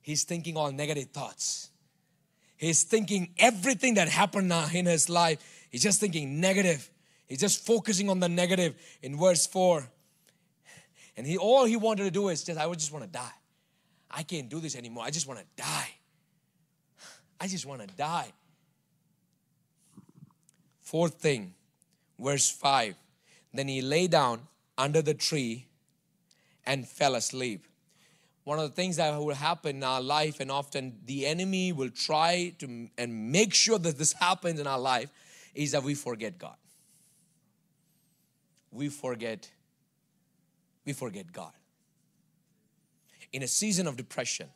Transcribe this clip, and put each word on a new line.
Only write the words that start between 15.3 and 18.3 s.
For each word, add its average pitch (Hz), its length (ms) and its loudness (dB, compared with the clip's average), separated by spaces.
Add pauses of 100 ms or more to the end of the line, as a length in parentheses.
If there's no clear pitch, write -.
die. - 340 -6 (1500)
I 175 80 -8
just 175 200 -6
wanna 127 220 -12
die." 135 440 -4 (2500)